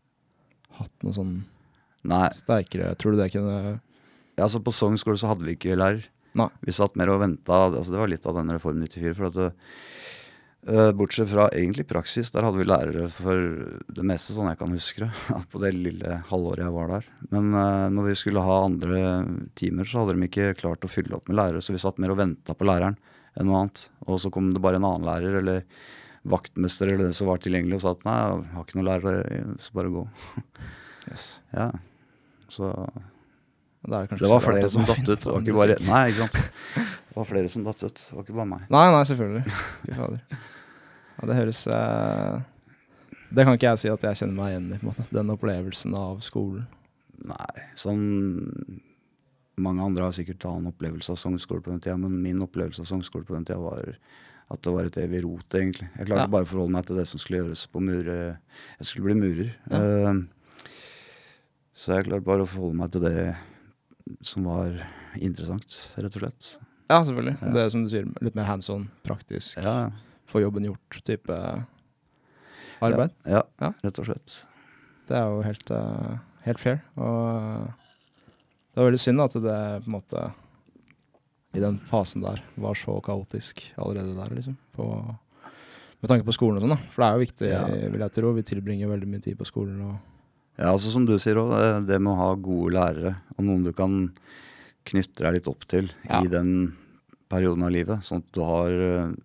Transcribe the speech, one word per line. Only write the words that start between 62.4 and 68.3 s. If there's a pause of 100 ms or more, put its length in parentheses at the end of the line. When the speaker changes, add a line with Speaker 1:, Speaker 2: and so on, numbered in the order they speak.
Speaker 2:
å
forholde
meg
til
det (880)
som
var (440)
interessant, (260)
rett
og
slett. (440)
Speaker 1:
Ja,
selvfølgelig.
Speaker 2:
Ja.
Speaker 1:
Det
er
som
du
sier, (160)
litt